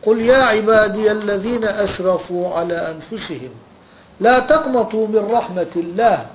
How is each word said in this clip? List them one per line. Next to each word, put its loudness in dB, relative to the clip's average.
Kul 2
ya 4
ibadiyellezine 0
esrafu -2
ala -4
enfusihim. -12
La 4
taqnatu 0
min 0
rahmetillah. 0